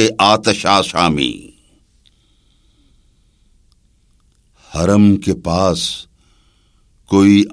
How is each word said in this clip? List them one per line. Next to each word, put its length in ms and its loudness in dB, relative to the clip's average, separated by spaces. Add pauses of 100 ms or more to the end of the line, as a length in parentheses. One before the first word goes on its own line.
(180)
آتش 480 0
آشامی۔ 840 -2 (3250)
حرم 400 2
کے 180 -4
پاس 720 -4 (1000)
کوئی 480 4